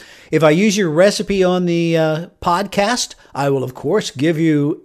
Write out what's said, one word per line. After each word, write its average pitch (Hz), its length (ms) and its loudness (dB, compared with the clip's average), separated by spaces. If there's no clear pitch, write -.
If 156 120 -2
I 156 60 6
use 185 260 2
your 196 140 0
recipe 190 540 0
on 180 220 0
the, 170 320 0
uh, 156 300 -2
podcast, 202 720 -2
I 139 160 0
will, 135 120 0
of 123 120 -8
course, 185 340 -2
give 151 300 0
you 156 460 2